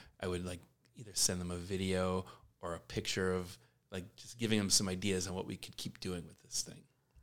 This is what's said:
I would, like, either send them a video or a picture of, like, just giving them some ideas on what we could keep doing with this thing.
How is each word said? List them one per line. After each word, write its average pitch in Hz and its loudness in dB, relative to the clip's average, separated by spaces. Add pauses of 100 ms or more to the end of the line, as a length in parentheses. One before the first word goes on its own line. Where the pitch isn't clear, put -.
(200)
I 95 -2
would, 90 0
like, 87 -6 (360)
either 104 -14
send 90 4
them 87 -2
a 90 -2
video 92 2 (340)
or 87 -4
a 82 -6
picture 92 0
of, 90 -2 (340)
like, 92 -6 (120)
just - -16
giving 110 4
them 98 4
some 98 6
ideas 92 2
on 95 -2
what 95 -2
we 95 -4
could - -12
keep - -8
doing 90 -4
with - -18
this - -4
thing. - -10 (400)